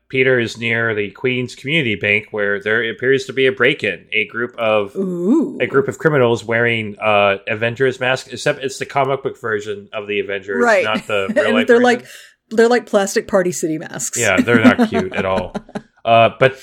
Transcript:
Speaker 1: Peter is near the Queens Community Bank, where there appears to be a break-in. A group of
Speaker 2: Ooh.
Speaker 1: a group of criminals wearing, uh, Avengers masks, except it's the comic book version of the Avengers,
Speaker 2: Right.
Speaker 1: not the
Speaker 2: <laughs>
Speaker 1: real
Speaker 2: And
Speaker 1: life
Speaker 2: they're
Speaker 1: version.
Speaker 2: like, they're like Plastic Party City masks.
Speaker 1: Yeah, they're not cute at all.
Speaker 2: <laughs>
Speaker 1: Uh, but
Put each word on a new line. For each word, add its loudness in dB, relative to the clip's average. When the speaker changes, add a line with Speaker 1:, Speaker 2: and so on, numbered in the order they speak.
Speaker 1:
Peter 2
is -4
near -2
the -4
Queens -4
Community -2
Bank, 0
where -2
there 0
appears -2
to -12
be 0
a 2
break-in. -2
A -2
group -8
of 0
Speaker 2:
Ooh. 0
Speaker 1:
a -6
group 0
of -6
criminals 2
wearing, -2
uh, 4
Avengers -2
masks, -2
except -4
it's -8
the -8
comic -2
book -8
version -6
of -8
the -4
Avengers, -4
Speaker 2:
Right. 4
Speaker 1:
not -2
the -2
Speaker 2:
<laughs> -8
Speaker 1:
real 2
Speaker 2:
And 0
Speaker 1:
life 0
Speaker 2:
they're 6
Speaker 1:
version. 4
Speaker 2:
like, 0
they're 4
like 0
Plastic -2
Party 0
City -4
masks. -10
Speaker 1:
Yeah, 4
they're 4
not 4
cute -2
at -2
all. -2
Speaker 2:
<laughs> -14
Speaker 1:
Uh, 6
but 4